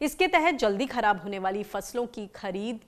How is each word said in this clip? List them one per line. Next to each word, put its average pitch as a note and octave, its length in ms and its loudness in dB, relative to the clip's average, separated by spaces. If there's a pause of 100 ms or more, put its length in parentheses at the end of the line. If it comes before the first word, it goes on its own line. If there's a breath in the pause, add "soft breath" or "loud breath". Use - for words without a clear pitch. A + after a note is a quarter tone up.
इसके D4+ 260 2
तहत E4+ 260 4
जल्दी A3 320 2
खराब G#3+ 360 2
होने G3+ 160 -6
वाली F#3+ 240 -2
फसलों G#3 440 -6
की A3+ 200 -10
खरीद G3+ 600 -6